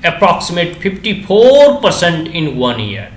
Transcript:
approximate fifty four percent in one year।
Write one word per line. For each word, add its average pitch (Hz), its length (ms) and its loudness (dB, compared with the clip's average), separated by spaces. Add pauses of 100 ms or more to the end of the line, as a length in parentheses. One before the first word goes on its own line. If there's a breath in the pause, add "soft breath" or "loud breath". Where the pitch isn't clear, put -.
approximate 175 760 -2
fifty 196 300 -4 (160)
four 247 340 6 (180)
percent 165 540 -2
in 156 240 -4
one 120 240 -2
year। 101 240 -10 (100)